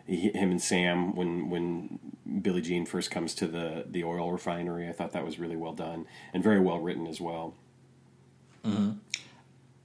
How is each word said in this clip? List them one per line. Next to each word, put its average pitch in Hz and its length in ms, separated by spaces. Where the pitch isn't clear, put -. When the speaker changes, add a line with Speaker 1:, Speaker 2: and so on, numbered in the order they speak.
Speaker 1:
h-, 95 260
him 95 160
and 90 120
Sam 90 520
when, 87 360
when 87 480
Billie 90 200
Jean 87 240
first 87 240
comes 85 260
to 92 100
the, 82 420
the 87 140
oil 85 300
refinery. 85 560
I 85 40
thought 82 200
that 85 120
was 80 140
really 82 180
well 82 180
done 82 320
and 92 100
very 104 180
well 87 180
written 80 280
as 80 140
well. 82 340
Speaker 2:
Mm-hmm. 104 280